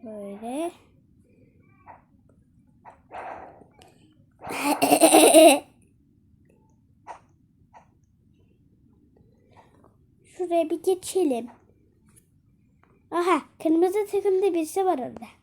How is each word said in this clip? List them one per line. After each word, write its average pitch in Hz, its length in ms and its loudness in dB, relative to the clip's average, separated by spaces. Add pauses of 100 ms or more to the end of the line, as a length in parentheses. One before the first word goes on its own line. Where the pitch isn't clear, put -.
Böyle. 220 680 -12 (3750)
<laughs> 294 1200 4 (4000)
Şuraya 339 440 -4
bir 330 140 -8
geçelim. 339 680 -4 (1600)
Aha, 339 300 -2 (220)
kırmızı 359 480 0
takımda 392 420 -2
birisi 339 320 -4
var 339 140 -2
orada. 233 260 -14 (180)